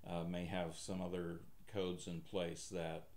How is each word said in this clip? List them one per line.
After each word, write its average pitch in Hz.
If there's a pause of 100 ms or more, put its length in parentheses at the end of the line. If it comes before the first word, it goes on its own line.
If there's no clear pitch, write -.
uh, 85
may 87
have 87
some 92
other 87 (260)
codes 92
in 85
place 85
that, 82